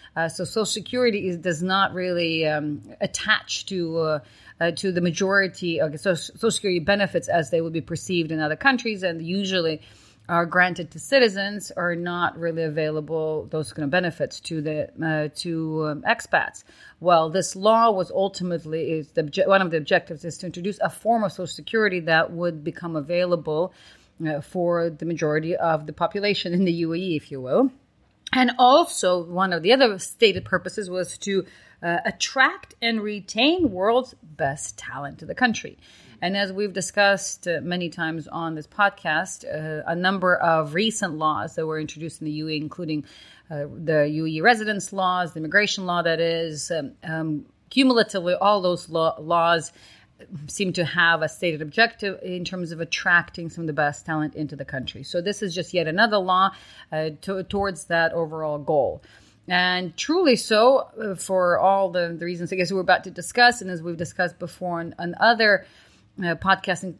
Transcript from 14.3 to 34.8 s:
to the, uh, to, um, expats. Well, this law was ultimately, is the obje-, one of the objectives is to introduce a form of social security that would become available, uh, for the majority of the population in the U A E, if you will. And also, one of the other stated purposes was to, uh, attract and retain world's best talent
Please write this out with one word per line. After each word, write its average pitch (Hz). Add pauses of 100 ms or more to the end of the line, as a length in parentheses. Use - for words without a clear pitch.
to 160
the, 151 (160)
uh, 156
to, 160
um, 147
expats. - (360)
Well, 165
this 180
law 220
was 185
ultimately, 170
is 156
the 165
obje-, 156
one 196
of 170
the 165
objectives 160
is 175
to -
introduce 175
a 175
form 220
of 190
social 180
security 185
that 160
would 170
become 165
available, 170 (560)
uh, 151
for 170
the 156
majority 160
of 160
the 156
population 196
in 185
the 175
U 165
A 165
E, 180
if -
you 135
will. 180 (640)
And 254
also, 247
one 180
of 165
the 185
other 240
stated 185
purposes 185
was 180
to, 196 (380)
uh, 170
attract -
and 233
retain 226
world's 220
best 151
talent 135